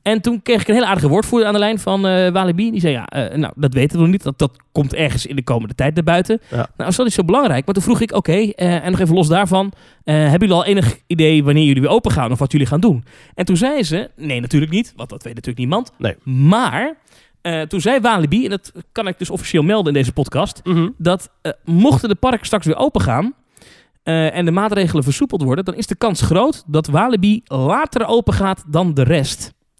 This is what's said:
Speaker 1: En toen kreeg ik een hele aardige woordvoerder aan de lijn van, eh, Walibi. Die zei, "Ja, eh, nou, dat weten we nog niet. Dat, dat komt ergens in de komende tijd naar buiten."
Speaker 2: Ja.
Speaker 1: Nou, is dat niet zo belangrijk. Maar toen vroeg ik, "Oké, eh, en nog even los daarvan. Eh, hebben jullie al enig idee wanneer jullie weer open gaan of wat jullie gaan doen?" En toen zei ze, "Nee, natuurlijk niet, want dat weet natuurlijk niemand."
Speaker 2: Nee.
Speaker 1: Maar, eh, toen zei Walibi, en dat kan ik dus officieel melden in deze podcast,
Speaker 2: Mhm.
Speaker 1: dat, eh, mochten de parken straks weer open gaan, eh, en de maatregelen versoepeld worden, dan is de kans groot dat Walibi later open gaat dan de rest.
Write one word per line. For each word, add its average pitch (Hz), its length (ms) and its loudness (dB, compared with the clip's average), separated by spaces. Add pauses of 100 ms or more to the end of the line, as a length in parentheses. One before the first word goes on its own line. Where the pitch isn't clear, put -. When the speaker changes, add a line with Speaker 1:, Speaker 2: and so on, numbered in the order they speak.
Speaker 1:
En 214 180 0
toen 233 220 -2
kreeg 233 180 2
ik - 80 -4
een 214 60 4
hele 240 120 2
aardige 170 220 2
woordvoerder 214 400 2
aan 208 60 0
de 208 60 2
lijn 214 180 0
van, 196 280 -2
eh, 185 260 2
Walibi. 190 380 0
Die 214 100 -4
zei, 165 120 0
"Ja, 117 140 -6
eh, 131 320 -6
nou, 143 180 -2
dat 135 180 0
weten 139 220 2
we 165 60 4
nog 165 100 4
niet. 196 100 -2
Dat, 139 160 -6
dat 147 120 0 (220)
komt 143 220 -2
ergens 143 320 -2
in 147 100 -10
de 131 60 -2
komende 117 320 -4
tijd 143 200 -2
naar 165 100 -2
buiten." 180 360 0 (100)
Speaker 2:
Ja. 120 260 -6
Speaker 1:
Nou, 147 140 -4
is 180 60 -2
dat 254 80 0
niet 233 100 -2
zo 190 100 0
belangrijk. 175 400 2
Maar 196 100 -2
toen 190 100 -2
vroeg 226 160 2
ik, 226 120 -2
"Oké, 180 200 0
eh, 180 520 -2
en 180 60 -4
nog 185 100 0
even 170 140 2
los 175 140 4
daarvan. 190 440 0 (320)
Eh, 151 100 0
hebben 151 260 4
jullie 196 140 2
al 170 100 2
enig 196 320 2 (100)
idee 156 380 2
wanneer 147 200 2
jullie 135 180 2
weer 139 80 2
open 220 220 2
gaan 123 200 -2
of 120 60 -2
wat 139 140 -2
jullie 143 140 2
gaan 147 140 -2
doen?" 165 240 2 (300)
En 180 100 -4
toen 180 120 0
zei 254 260 0
ze, 165 340 -6
"Nee, 135 240 -6
natuurlijk 147 320 0
niet, 220 240 -2
want 120 120 -14
dat - 140 -18
weet 117 120 -12
natuurlijk 120 260 -10
niemand." 180 380 -4
Speaker 2:
Nee. - 180 -4 (320)
Speaker 1:
Maar, 233 460 0 (480)
eh, 165 180 -4
toen 156 200 -6
zei 240 200 2
Walibi, 208 440 2
en 190 60 -4
dat - 220 -10 (200)
kan 220 160 -6
ik 180 100 -8
dus 180 120 -8
officieel 170 320 -2
melden 180 300 2
in 143 60 2
deze 127 140 0
podcast, - 520 -4
Speaker 2:
Mhm. 170 240 0 (100)
Speaker 1:
dat, 180 320 -2 (120)
eh, 160 100 -6 (120)
mochten 214 440 2
de 208 60 0
parken 247 320 -2
straks 202 200 -2
weer 156 100 2
open 269 240 0
gaan, 151 340 -2 (680)
eh, 160 340 0
en 175 80 -2
de 170 60 2
maatregelen 190 540 0
versoepeld 165 380 -2
worden, 139 220 0
dan 185 100 -6
is - 120 -6
de - 80 -4
kans 202 260 -2
groot 214 460 2
dat 156 200 0
Walibi 208 580 2
later 208 640 -2
open 233 280 2
gaat 190 320 -2
dan 160 280 0
de 135 80 2
rest. 143 500 0 (280)